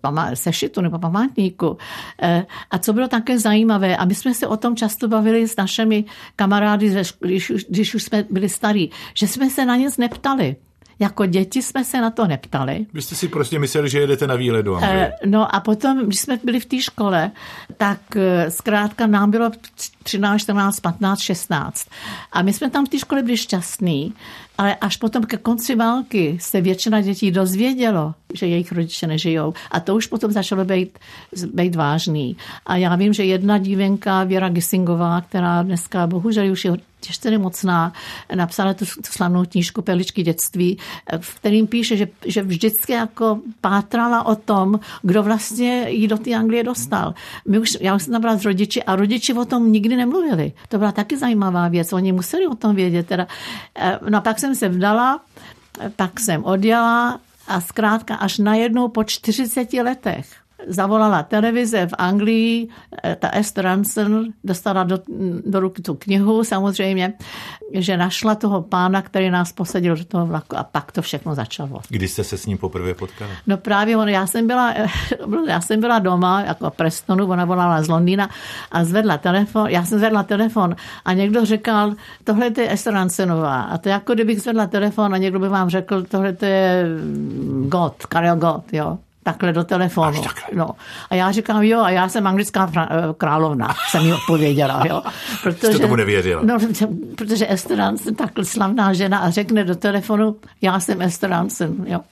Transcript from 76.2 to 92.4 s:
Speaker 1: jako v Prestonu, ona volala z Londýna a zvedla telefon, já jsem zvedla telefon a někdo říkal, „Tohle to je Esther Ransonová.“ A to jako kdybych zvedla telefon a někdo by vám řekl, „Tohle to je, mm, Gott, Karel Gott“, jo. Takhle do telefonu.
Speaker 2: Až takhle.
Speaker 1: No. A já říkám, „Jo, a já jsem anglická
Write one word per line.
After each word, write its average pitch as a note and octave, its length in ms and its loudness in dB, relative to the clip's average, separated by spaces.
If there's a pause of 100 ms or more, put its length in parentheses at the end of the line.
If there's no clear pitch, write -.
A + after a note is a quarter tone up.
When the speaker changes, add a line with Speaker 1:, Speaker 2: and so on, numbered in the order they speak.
Speaker 1:
jako E3 300 -4
v - 60 -18
Prestonu, F#3 500 0
ona F3+ 180 0
volala F3 380 2
z D#3 60 -2
Londýna F3+ 420 2 (420)
a E3+ 120 2
zvedla F3+ 340 2
telefon, G#3 500 2
já F3 160 0
jsem G#3+ 140 0
zvedla G#3+ 240 2
telefon G3+ 540 0 (280)
a F#3 80 0
někdo G#3 320 2
říkal, G#3+ 500 0 (300)
„Tohle A3+ 260 2
to A#3 100 -2
je A#3 120 0
Esther G#3 220 -2
Ransonová.“ E3+ 680 0
A E3+ 160 -4
to G3 100 -2
jako G3+ 260 0
kdybych A3 280 0
zvedla A3 240 0
telefon G3+ 480 0
a F#3+ 40 0
někdo F#3+ 200 0
by F#3+ 100 0
vám F#3+ 220 2
řekl, F#3+ 320 -2
„Tohle F#3+ 300 -2
to F3+ 120 -6
je, F#3+ 400 4
mm, C#3+ 840 -4
Gott, E3+ 380 0
Karel E3+ 300 2
Gott“, D#3+ 360 -2
jo. D#3+ 260 -4 (280)
Takhle E3+ 260 0
do E3+ 120 0
telefonu. E3+ 540 0
Speaker 2:
Až D#3 60 -6
takhle. - 340 -6
Speaker 1:
No. E3 120 0 (400)
A G3 40 -2
já F#3 180 2
říkám, G#3+ 300 2
„Jo, A3+ 180 6
a F#3 100 4
já F#3 180 4
jsem G3+ 180 0
anglická F#3+ 400 2